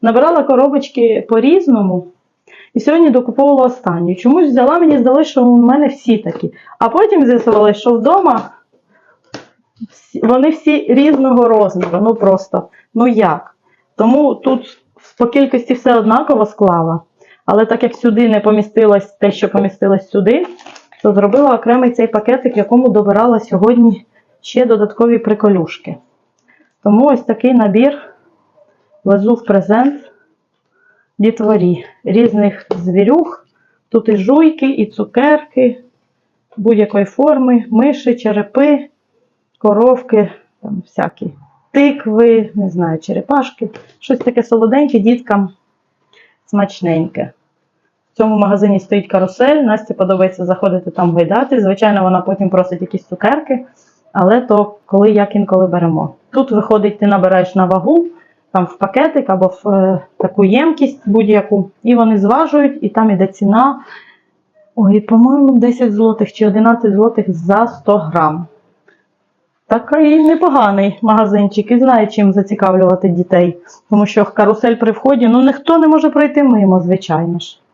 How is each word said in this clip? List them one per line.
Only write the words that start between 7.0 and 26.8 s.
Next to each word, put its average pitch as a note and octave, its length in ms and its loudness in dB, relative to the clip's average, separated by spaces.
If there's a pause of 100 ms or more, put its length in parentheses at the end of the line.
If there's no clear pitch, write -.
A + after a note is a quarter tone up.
з'ясувалося, G#3 540 2
що A#3+ 140 0
вдома C4 560 0 (1400)
всі, - 300 -14
вони B3+ 280 2
всі D#4 400 -2
різного C4 580 2
розміру, F#3 540 0
ну A3 140 0
просто, F#3+ 520 -2 (260)
ну A#3 140 0
як? G#3 480 -2 (400)
Тому B3+ 400 2
тут - 420 -6 (400)
по A#3+ 100 0
кількості C4 460 0
все B3 240 0
однаково A3+ 480 0
склала, E3+ 560 -2 (440)
але G#3+ 200 2
так A#3 180 -4
як A#3 120 -4
сюди A#3 340 0
не G#3+ 100 0
помістилось G#3 680 0
те, - 260 -4
що G3 180 -4
помістилось G3 600 -2
сюди, A3 360 0 (580)
то G#3 100 2
зробила A#3 420 2
окремий A#3+ 360 0
цей A#3 160 -2
пакетик, A3+ 480 -2
в - 20 -2
якому A#3+ 320 0
добирала G#3 500 0
сьогодні A3 680 0 (360)
ще - 240 -2
додаткові A3+ 520 0
приколюшки. G#3 800 -2 (840)